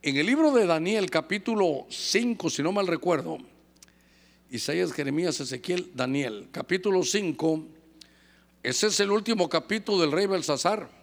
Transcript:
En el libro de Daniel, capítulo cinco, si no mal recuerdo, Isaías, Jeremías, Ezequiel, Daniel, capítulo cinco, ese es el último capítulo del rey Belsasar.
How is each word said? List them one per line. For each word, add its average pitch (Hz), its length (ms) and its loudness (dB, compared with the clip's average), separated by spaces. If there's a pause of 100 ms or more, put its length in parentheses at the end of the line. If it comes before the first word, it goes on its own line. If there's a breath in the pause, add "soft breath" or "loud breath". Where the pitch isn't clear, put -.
En 139 160 0
el 151 80 2
libro 294 260 4
de 233 140 4
Daniel, 175 440 2
capítulo 185 800 0
cinco, 226 600 -2
si - 120 -4
no 160 100 0
mal 202 160 0
recuerdo, 160 520 -2 (1120 soft breath)
Isaías, 151 420 -2
Jeremías, 151 460 -2
Ezequiel, 160 540 -6
Daniel, 127 580 -2
capítulo 185 520 0
cinco, 160 640 0 (960 soft breath)
ese 127 260 0
es 202 140 0
el 202 100 2
último 208 380 2
capítulo 196 500 0
del 151 140 4
rey 190 120 2
Belsasar. 175 640 0 (140)